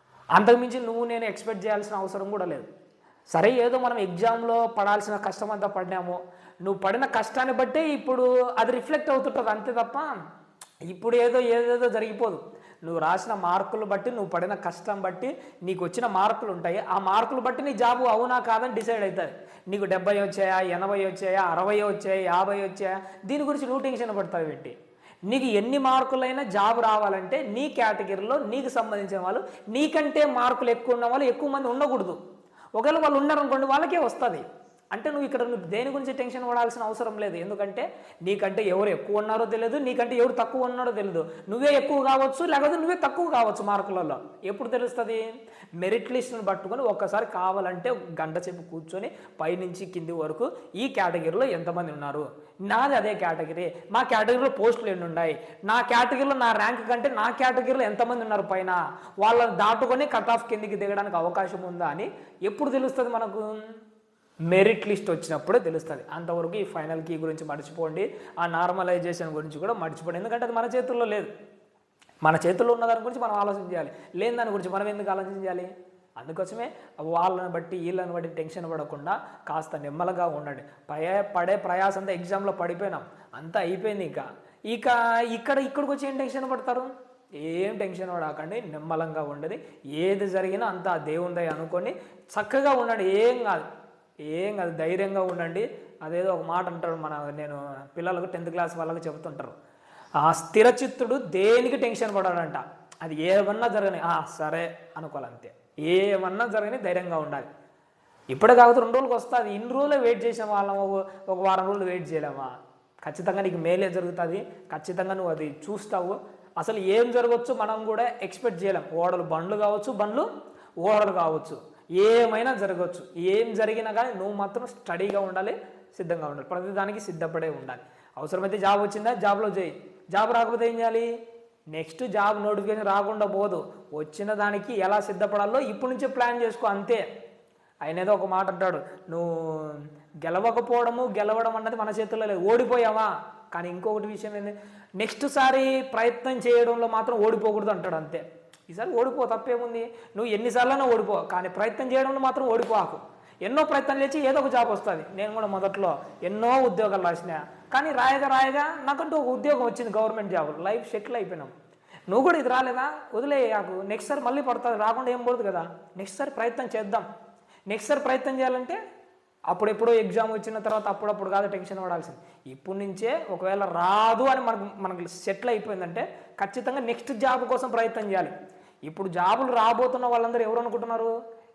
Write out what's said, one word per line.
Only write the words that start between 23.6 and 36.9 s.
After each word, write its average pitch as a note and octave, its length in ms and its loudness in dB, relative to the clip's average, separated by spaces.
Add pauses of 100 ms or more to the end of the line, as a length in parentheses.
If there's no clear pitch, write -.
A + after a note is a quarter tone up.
నువ్వు B3+ 180 -2
టెన్షన్ A#3 340 -2
పడతావు E3+ 260 -2
ఏంటి? C#3 340 -8 (460)
నీకు B3+ 220 0
ఎన్ని A#3 320 2
మార్కులైనా C4 680 2
జాబ్ G#3 360 2
రావాలంటే G#3+ 680 2
నీ A#3+ 220 -2
కేటగిరీలో G#3 680 0
నీకు B3+ 320 -2
సంబంధించిన G#3 500 -2
వాళ్ళు G3 240 -2 (240)
నీకంటే D4 580 4
మార్కులు B3 440 2
ఎక్కువ A#3 240 2
ఉన్న A#3+ 120 0
వాళ్ళు C4 200 2
ఎక్కువ C4 240 0
మంది C4+ 180 -2
ఉండకూడదు. B3 540 0 (540)
ఒకవేళ D4 240 4
వాళ్ళు D4 180 4
ఉన్నారనుకోండి, C#4 480 2
వాళ్ళకే C#4+ 320 2
వస్తుంది. A3+ 460 0 (480)
అంటే A3+ 180 -4
నువ్వు C#4+ 160 -2
ఇక్కడ B3 180 0
నువ్వు A#3 220 -4
దేని G#3+ 240 -2
గురించి C4+ 240 -4
టెన్షన్ B3 360 -6
పడాల్సిన A#3 340 0
అవసరం A3 340 -4